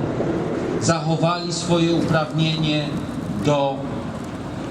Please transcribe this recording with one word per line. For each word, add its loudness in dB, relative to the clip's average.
zachowali 2
swoje 2
uprawnienie 2
do 4